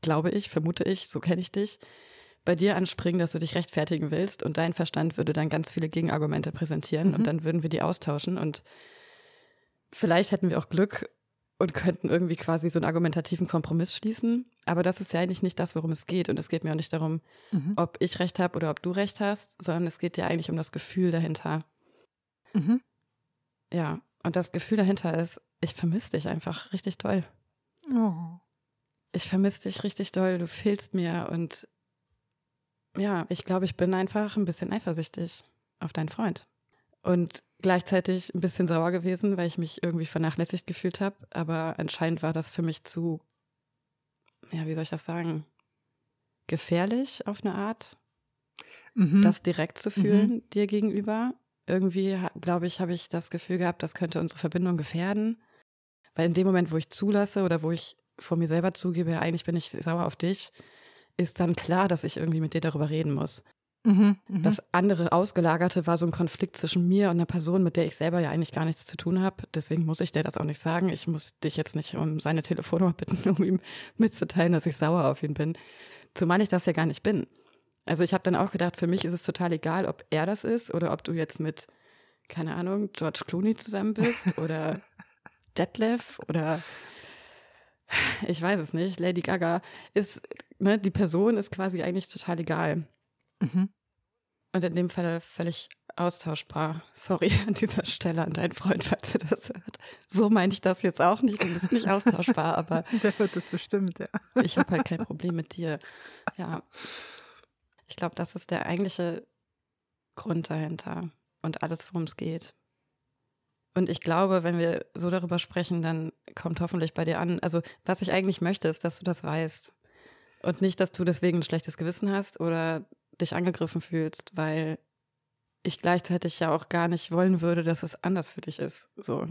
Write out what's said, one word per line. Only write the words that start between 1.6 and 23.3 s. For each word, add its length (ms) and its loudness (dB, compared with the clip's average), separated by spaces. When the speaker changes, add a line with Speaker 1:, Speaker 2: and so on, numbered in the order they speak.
Speaker 1:
bei 100 4
dir 200 4
anspringen, 440 0
dass 120 0
du 80 -4
dich 160 -4
rechtfertigen 560 -2
willst 320 -2
und 140 -2
dein 160 0
Verstand 440 -2
würde 160 0
dann 160 0
ganz 220 -2
viele 180 -2
Gegenargumente 640 -2
präsentieren 580 0
Speaker 2:
Mhm. 60 2
Speaker 1:
und 120 2
dann 160 0
würden 200 0
wir 60 -2
die 120 0
austauschen 560 -2
und 260 -4
vielleicht 400 4
hätten 180 2
wir 100 0
auch 100 -6
Glück 400 0
und 140 2
könnten 360 0
irgendwie 260 4
quasi 340 0
so 100 2
einen 60 0
argumentativen 600 0
Kompromiss 480 0
schließen. 540 0
Aber 180 2
das 160 2
ist 140 -6
ja 80 2
eigentlich 220 0
nicht 160 -2
das, 160 0
worum 160 -2
es 160 -6
geht. 200 0
Und 120 0
es 100 -6
geht 140 -2
mir 80 -2
auch 40 -2
nicht 160 -4
darum, 300 -2
Speaker 2:
Mhm. 260 0
Speaker 1:
ob 240 0
ich 180 0
recht 200 -2
hab 160 2
oder 160 0
ob 100 -6
du 100 -4
recht 280 -2
hast, 440 -4
sondern 240 0
es 120 -6
geht 180 -4
ja 100 0
eigentlich 220 -2
um 80 -2
das 140 -4
Gefühl 400 0
dahinter. 480 0
Speaker 2:
Mhm. 280 4